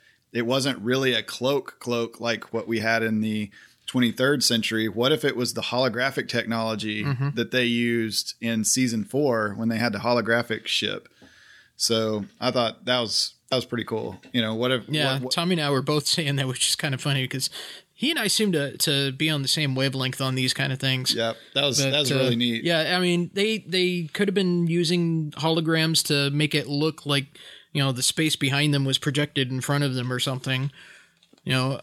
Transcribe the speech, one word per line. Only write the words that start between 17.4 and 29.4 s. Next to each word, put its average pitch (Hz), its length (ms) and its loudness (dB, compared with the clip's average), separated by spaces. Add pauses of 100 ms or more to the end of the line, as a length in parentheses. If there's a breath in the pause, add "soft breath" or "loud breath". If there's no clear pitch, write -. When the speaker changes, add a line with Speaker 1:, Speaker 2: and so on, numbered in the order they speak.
Speaker 2:
he 269 160 0
and 330 80 -2
I 226 80 -2
seem 208 260 2
to, 143 260 -2
to 139 340 2
be 156 180 -2
on 147 120 0
the 131 60 -2
same 143 280 0
wavelength 131 440 -2
on 131 140 0
these 127 180 0
kind 139 200 0
of 131 80 -4
things. 131 340 0
Speaker 1:
Yep, 113 220 0 (180)
that 139 100 2
was, 135 180 2
Speaker 2:
But, 135 100 2
Speaker 1:
that 143 80 2
was 139 120 0
Speaker 2:
uh, 139 40 2
Speaker 1:
really 131 200 4
neat. 120 280 0
Speaker 2:
yeah, 160 320 2
I 185 40 2
mean, 175 320 2
they, 214 260 0
they 180 540 -2
could 202 160 0
have 196 60 -2
been 180 320 2
using 165 680 2
holograms 160 720 2
to 143 220 2
make 147 240 2
it 143 120 0
look 147 400 -2
like, 139 320 -2 (340 loud breath)
you 143 100 0
know, 135 100 2
the 123 100 -4
space 156 320 2
behind 143 400 2
them 139 100 2
was 135 140 -2
projected 139 540 -2